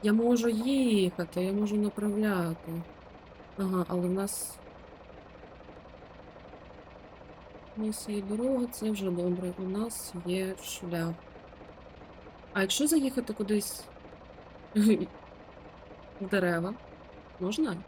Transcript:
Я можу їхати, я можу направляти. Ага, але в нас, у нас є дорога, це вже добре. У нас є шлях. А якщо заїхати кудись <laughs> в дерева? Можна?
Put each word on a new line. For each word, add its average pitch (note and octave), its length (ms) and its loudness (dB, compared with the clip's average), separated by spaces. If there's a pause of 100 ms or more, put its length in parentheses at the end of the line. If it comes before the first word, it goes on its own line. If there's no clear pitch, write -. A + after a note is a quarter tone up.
Я G#3 100 6
можу A#3 360 6
їхати, A3 960 4
я F#3+ 80 2
можу G#3 240 2
направляти. G3+ 1040 0 (760)
Ага, F#3 300 2
але F3+ 200 2
в F3+ 40 2
нас, - 440 -2 (3250)
у G#3+ 60 -4
нас G#3+ 260 -2
є G#3 140 -2
дорога, A#3+ 440 2
це A3 240 -2
вже G3 200 0
добре. F3+ 480 0
У F#3+ 40 -4
нас G3+ 520 -4 (120)
є F#3 280 0 (100)
шлях. E3+ 500 -2 (1400)
А G3 80 0
якщо G3 260 4
заїхати C4+ 460 4
кудись G#3 520 0 (500)
<laughs> - 400 -18
в - 1600 2
дерева? F3+ 440 2 (680)
Можна? A3 360 2 (120)